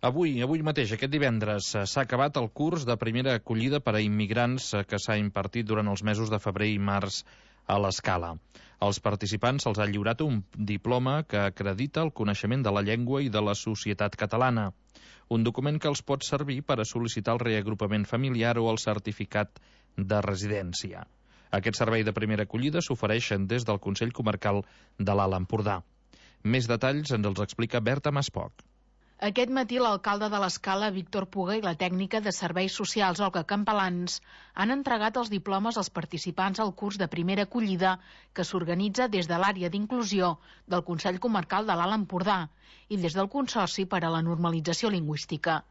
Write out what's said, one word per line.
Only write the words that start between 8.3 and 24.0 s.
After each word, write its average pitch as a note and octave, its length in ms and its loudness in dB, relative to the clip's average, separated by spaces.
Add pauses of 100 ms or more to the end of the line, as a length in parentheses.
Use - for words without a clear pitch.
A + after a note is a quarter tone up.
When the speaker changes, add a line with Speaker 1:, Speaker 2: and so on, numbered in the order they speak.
Speaker 1:
Als G2+ 180 2
participants G#2+ 640 0
se'ls G#2 140 0
ha G#2 80 2
lliurat G#2 400 0
un C3 140 2 (180)
diploma B2 720 0
que G#2 80 0
acredita G2+ 640 0
el D#3+ 100 0
coneixement G#2 540 0
de G#2 80 2
la G2+ 80 2
llengua A#2+ 400 0
i C3+ 80 0
de G#2+ 160 0
la G2+ 80 2
societat G#2 640 -2
catalana, A2 540 2 (580)
un A2+ 160 4
document C3+ 340 0
que D#3 80 -2
els C#3+ 140 -2
pot C#3 240 -2
servir C#3+ 400 -2
per C3 160 0
a G#2+ 80 0
sol·licitar A#2 480 -2
el A#2 80 -2
reagrupament G#2+ 640 0
familiar A#2+ 480 2
o A#2 140 2
el A2 100 0
certificat G#2 800 -4 (340)
de G2+ 300 0
residència. F#2+ 800 -4 (460)
Aquest G2+ 260 0
servei A2+ 260 4
de G#2 140 0
primera G#2+ 320 0
acollida D3 320 0
s'ofereix A#2 480 0 (240)
des A#2+ 160 0
del G2+ 100 2
Consell A2+ 380 -2